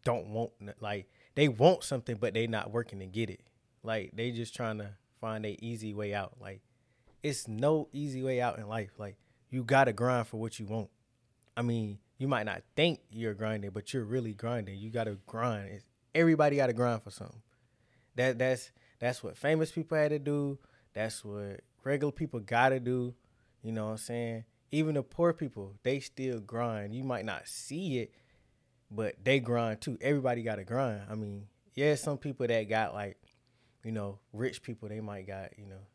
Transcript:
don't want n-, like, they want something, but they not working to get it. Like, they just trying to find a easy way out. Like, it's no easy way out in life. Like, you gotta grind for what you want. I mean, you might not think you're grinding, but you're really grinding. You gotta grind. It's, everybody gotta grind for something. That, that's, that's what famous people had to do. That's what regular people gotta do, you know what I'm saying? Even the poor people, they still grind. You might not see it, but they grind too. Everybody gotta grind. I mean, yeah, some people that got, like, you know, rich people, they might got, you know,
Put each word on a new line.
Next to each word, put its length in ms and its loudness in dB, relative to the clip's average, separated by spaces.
don't 240 0
want 220 -4
n-, 200 -14
like, 280 -6
they 140 6
want 360 8
something, 320 -4
but 180 0
they 120 2
not 240 -2
working 280 -4
to 80 -10
get 240 -2
it. 100 -12
Like, 320 -4
they 160 -2
just 240 -6
trying 240 -2
to 120 -8
find 260 -4
a 180 -4
easy 300 -6
way 180 -4
out. 280 -4
Like, 200 -12
it's 260 -4
no 440 2
easy 300 -4
way 180 2
out 180 0
in 100 -10
life. 300 -4
Like, 180 -10
you 140 -2
gotta 280 6
grind 340 2
for 120 -10
what 200 -6
you 80 -8
want. 220 -4
I 60 0
mean, 360 0
you 120 0
might 160 2
not 180 -4
think 240 4
you're 240 -2
grinding, 360 -2
but 220 -8
you're 120 0
really 280 -2
grinding. 460 -4
You 120 -8
gotta 360 -2
grind. 440 -2
It's, 140 -12
everybody 420 8
gotta 160 6
grind 300 2
for 80 -14
something. 320 -14
That, 240 4
that's, 320 2
that's 240 -2
what 140 -10
famous 340 2
people 280 -2
had 120 4
to 80 2
do. 400 0
That's 300 -4
what 360 -8
regular 280 2
people 280 -4
gotta 400 4
do, 340 -2
you 100 -6
know 140 -2
what 60 -4
I'm 60 -6
saying? 460 -6
Even 240 2
the 80 2
poor 300 2
people, 500 -6
they 180 2
still 400 -4
grind. 540 -4
You 100 -6
might 200 -2
not 220 -6
see 520 -4
it, 140 -4
but 320 -2
they 180 6
grind 400 0
too. 200 -4
Everybody 420 2
gotta 220 -2
grind. 460 0
I 40 -4
mean, 320 -6
yeah, 200 4
some 240 -2
people 280 -4
that 180 4
got, 300 0
like, 220 -6
you 80 -4
know, 260 -4
rich 300 -4
people, 260 -10
they 120 -6
might 260 -8
got, 320 -10
you 80 -18
know, 140 -16